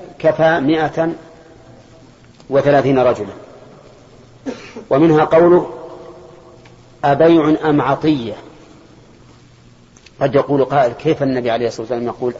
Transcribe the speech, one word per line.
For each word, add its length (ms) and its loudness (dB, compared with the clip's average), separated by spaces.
كفى 420 0
مائة 520 -2
وثلاثين 480 2
رجلا. 340 0
ومنها 340 4
قوله: 580 2
أبيع 680 4
أم 100 2
عطية؟ 540 -2
قد 140 0
يقول 300 0
قائل: 280 0
كيف 300 -4
النبي 280 -2
عليه 160 -2
الصلاة 140 -8
والسلام 260 -6
يقول: 340 -6